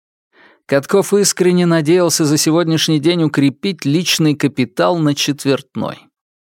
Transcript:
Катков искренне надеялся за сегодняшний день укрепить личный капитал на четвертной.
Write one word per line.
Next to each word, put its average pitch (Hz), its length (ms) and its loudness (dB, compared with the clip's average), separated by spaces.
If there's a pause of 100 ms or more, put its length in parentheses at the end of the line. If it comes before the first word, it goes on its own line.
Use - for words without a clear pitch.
(680)
Катков 165 480 0
искренне 180 500 2
надеялся 165 600 2
за 147 120 2
сегодняшний 160 640 0
день 170 240 0
укрепить 151 600 -2
личный 151 500 0
капитал 151 640 -2
на 147 160 0
четвертной. - 920 -6 (340)